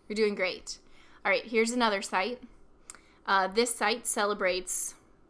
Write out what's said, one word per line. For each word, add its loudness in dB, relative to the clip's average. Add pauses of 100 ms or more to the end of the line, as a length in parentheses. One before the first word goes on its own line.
You're -6
doing 2
great. -6 (440)
All 2
right, 0
here's 2
another 2
site. -4 (840)
Uh, 4
this 0
site 0
celebrates 0 (340)